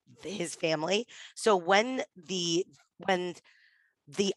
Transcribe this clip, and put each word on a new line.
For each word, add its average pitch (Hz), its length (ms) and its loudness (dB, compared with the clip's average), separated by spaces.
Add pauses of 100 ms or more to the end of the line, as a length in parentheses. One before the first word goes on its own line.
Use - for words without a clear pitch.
(240)
his 175 320 -8
family. 165 520 0 (280)
So 214 200 4
when 202 460 2 (140)
the, 175 500 -2 (400)
when 180 300 0 (720)
the 190 300 0